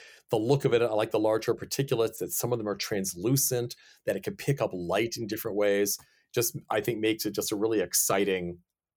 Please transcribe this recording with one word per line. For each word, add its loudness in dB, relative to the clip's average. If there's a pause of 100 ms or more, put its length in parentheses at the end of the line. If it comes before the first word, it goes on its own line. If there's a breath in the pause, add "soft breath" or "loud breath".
(300 loud breath)
the 2
look 2
of 4
it. 4
I 0
like 0
the 2
larger 2
particulates, -2
that -6
some -2
of 0
them -4
are -2
translucent, 0 (300 soft breath)
that 0
it -8
can -6
pick -2
up 0
light -2
in -6
different -6
ways. 4 (380 soft breath)
Just, -2 (120)
I 0
think, -2
makes 0
it -4
just -2
a 0
really 0
exciting, 0 (380)